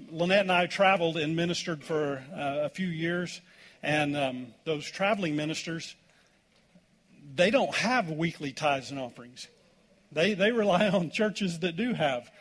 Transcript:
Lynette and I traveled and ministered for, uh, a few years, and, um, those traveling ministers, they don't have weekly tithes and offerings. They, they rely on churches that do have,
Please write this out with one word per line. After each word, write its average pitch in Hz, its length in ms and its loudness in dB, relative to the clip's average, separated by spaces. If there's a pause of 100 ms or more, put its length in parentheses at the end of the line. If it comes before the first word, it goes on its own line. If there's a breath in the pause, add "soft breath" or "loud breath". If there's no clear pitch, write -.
(100)
Lynette 175 300 4
and 185 100 0
I 175 160 4
traveled 180 500 4
and 160 200 0
ministered 170 480 -2
for, 143 400 -2 (100)
uh, 147 300 -2
a 143 40 -2
few 185 200 -4
years, 170 520 -4 (440 loud breath)
and, 147 320 0
um, 127 320 -4 (160)
those 147 260 -4
traveling 196 460 0
ministers, 156 580 -6 (1400 soft breath)
they 180 160 4
don't 226 240 2
have 208 340 0
weekly 156 420 -2
tithes 139 380 0
and 139 80 -8
offerings. 123 480 -12 (640)
They, 175 240 2
they 196 160 4
rely 208 380 4
on 175 240 2
churches 185 480 -2
that 170 160 -2
do 226 180 -2
have, 139 340 0 (120)